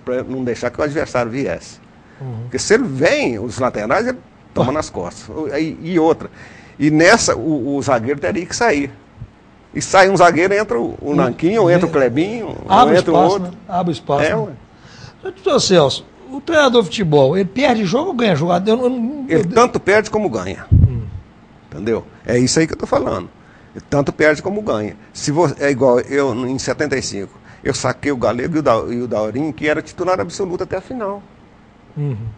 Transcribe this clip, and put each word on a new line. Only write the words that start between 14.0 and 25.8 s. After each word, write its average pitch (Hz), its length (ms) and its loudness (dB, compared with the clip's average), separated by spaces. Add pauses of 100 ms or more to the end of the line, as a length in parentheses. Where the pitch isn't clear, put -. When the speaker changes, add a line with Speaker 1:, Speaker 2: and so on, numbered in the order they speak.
Speaker 1:
É, 156 60 2
Speaker 2:
né? 208 60 -2
Speaker 1:
ué. 147 160 -4 (720)
Speaker 2:
Doutor 370 360 0
Celso, 151 460 2 (260)
o 277 100 -10
treinador 277 400 4
de 180 80 0
futebol, 147 480 4
ele 196 100 0
perde 240 380 0
jogo 262 240 -2
ou 359 40 -2
ganha 226 220 2
jogo? 165 180 0
Eu, 175 140 2
eu, 220 80 2 (540)
eu, 196 100 2
Speaker 1:
Ele 208 80 0
tanto 226 320 2
perde 214 320 2
como 214 180 0
ganha. 95 440 -6
Speaker 2:
Hum. 120 300 4 (680)
Speaker 1:
Entendeu? 101 340 -4 (200)
É 120 120 0
isso 127 220 2
aí 160 80 2
que - 60 -8
eu - 40 -8
tô - 80 -10
falando. 92 440 -2 (440)
Ele - 160 -16
tanto 139 220 0
perde 151 300 2
como 104 200 -6
ganha. 107 360 -4 (160)
Se - 180 -6
você, 147 320 2
é 143 80 2
igual 123 300 4